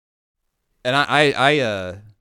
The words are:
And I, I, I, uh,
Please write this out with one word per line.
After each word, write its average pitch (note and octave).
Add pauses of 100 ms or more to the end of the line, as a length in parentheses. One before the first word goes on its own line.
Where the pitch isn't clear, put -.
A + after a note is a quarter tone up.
(840)
And B2+
I, C#3+
I, C#3+
I, C#3
uh, G2 (240)